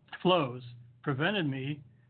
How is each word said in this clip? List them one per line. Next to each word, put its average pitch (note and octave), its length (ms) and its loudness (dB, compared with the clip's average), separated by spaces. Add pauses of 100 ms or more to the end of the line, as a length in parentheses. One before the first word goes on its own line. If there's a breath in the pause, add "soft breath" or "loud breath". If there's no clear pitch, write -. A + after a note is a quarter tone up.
(220)
flows D3 400 2 (400)
prevented D#3 460 0
me C3+ 320 -4 (300 soft breath)